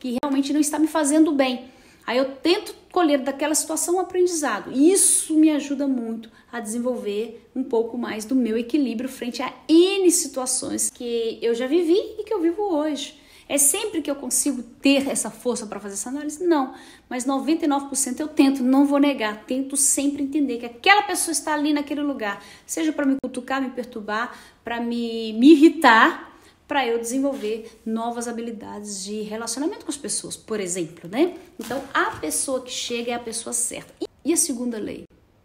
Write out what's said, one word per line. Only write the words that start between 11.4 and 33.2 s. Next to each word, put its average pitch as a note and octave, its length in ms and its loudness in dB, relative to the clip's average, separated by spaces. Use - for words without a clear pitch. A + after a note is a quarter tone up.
eu A#3 100 2
já A#3+ 140 0
vivi E4 320 4
e G#4+ 60 -8
que A4 100 -4
eu G#4 80 0
vivo E4+ 220 0
hoje. D#4 560 -2
É C#4+ 100 0
sempre G4+ 440 0
que C#4+ 80 -4
eu C#4 40 0
consigo B3+ 480 -4
ter C#4 460 0
essa A3 240 -4
força A#3 340 -6
pra G3+ 140 -10
fazer G3 140 -12
essa G3 140 -8
análise? D4 380 -6
Não. C#4+ 280 0
Mas B3 160 -6
noventa C4+ 400 0
e D4+ 40 2
nove C#4 200 0
por C4 80 -6
cento B3+ 240 -4
eu D4 80 -4
tento, C4+ 340 4
não C4+ 240 4
vou C#4 140 4
negar. A3 440 0
Tento C4+ 320 -4
sempre C#4+ 460 0
entender C4+ 360 -2
que A#3+ 80 -10
aquela G4+ 360 4
pessoa F4+ 300 -2
está D4+ 220 -2
ali D4+ 180 0
naquele D4 300 -2
lugar. G#3+ 380 -4
Seja D#4 280 -2
pra D4 120 0
me C4+ 160 4
cutucar, B3+ 400 -4
me B3+ 100 -4
perturbar, A3+ 640 -6
pra A#3 180 -6
me, A#3 520 -4
me B3 200 10
irritar, C#4+ 840 6
pra C#4 180 -2
eu A#3 140 0
desenvolver A3+ 880 -4
novas A#3 400 -4
habilidades G#3 800 -10
de G#3 160 -8
relacionamento A#3 640 -6
com - 80 -10
as - 40 -8
pessoas, - 400 -8
por G#3+ 220 -8
exemplo, F3 500 -6
né? C4 280 0
Então, B3+ 200 -8
a E4+ 120 2
pessoa C#4+ 440 -4
que B3 120 -14
chega A#3+ 400 -6
é - 20 -2
a A#3 60 -6